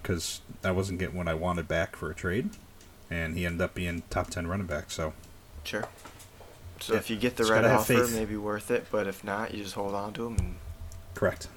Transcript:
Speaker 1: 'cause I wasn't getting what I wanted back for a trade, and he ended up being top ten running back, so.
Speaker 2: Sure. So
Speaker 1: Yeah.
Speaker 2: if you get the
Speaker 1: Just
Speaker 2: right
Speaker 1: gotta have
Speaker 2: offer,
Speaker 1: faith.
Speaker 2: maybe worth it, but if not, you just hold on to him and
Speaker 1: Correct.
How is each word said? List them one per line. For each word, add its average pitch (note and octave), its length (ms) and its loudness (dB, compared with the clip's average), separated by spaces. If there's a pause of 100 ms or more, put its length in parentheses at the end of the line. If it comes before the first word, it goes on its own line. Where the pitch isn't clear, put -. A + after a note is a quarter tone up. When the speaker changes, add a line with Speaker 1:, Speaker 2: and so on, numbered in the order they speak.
Speaker 1:
'cause - 360 -2 (240)
I F#2+ 80 2
wasn't F#2+ 280 0
getting F2+ 180 -2
what F2 100 0
I D#2+ 60 2
wanted E2+ 340 0
back E2 300 0
for D#2+ 120 -6
a - 60 -6
trade, A2+ 360 0 (600)
and E2 240 -2
he F2 100 0
ended E2+ 140 0
up F2+ 160 0
being F2 340 -2
top F2+ 200 0
ten E2+ 180 -4
running F#2 200 -2
back, D2 220 -4
so. D#2 220 -2 (540)
Speaker 2:
Sure. G#2+ 180 -4 (960)
So - 140 -2
Speaker 1:
Yeah. G#2+ 60 6
Speaker 2:
if - 100 -6
you A2+ 60 0
get A#2+ 220 0
the B2 40 4
Speaker 1:
Just A2 80 6
Speaker 2:
right A2 80 10
Speaker 1:
gotta A2 120 8
have B2 100 8
Speaker 2:
offer, B2 260 6
Speaker 1:
faith. A#2 80 2
Speaker 2:
maybe G#2+ 240 0
worth G#2 320 -4
it, A#2+ 220 2
but G#2 160 4
if F#2+ 160 -6
not, G#2 280 -2
you G#2 120 -6
just F#2+ 100 -8
hold G2+ 220 -2
on G2+ 180 -2
to A#2 140 -4
him A#2 100 -4
and - 180 0 (600)
Speaker 1:
Correct. - 420 0